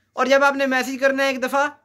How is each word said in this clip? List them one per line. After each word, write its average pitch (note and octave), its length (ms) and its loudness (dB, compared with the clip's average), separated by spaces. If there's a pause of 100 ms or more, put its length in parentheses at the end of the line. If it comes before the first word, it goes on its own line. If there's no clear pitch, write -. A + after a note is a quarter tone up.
(160)
और B3+ 120 0
जब C#4 160 4
आपने C#4 220 0
मैसेज B3+ 340 -4
करना C4+ 220 0
है C4+ 80 0
एक B3+ 100 -6
दफ़ा, C#4 280 -2 (160)